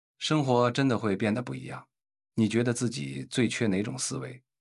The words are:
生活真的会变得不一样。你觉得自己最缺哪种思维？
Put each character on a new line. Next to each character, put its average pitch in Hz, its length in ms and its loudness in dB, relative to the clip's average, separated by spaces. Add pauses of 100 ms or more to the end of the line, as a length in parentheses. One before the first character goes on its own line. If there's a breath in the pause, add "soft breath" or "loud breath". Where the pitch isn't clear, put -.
(180)
生 156 260 0
活 120 260 4
真 135 160 2
的 117 120 2
会 98 180 0
变 107 180 0
得 123 80 -2
不 - 120 -8
一 - 100 -10
样。 - 240 -14 (460)
你 110 140 4
觉 113 140 2
得 120 100 0
自 120 160 -2
己 131 360 -8
最 117 240 0
缺 117 180 -2
哪 95 160 0
种 131 160 -6
思 - 200 -6
维？ - 240 -12 (180)